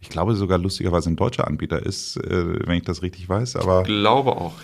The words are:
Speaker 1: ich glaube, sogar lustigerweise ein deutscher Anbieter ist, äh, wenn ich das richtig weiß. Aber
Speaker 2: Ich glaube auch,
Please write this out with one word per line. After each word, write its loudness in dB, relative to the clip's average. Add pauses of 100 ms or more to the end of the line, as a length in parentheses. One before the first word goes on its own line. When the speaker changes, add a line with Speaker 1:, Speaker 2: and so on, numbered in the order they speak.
Speaker 1:
ich -20
glaube, 0
sogar 2
lustigerweise 0
ein 2
deutscher 0
Anbieter -2
ist, -6
äh, -2
wenn 2
ich -2
das -6
richtig -8
weiß. -2
Aber 4
Speaker 2:
Ich 2
glaube 4
auch, -6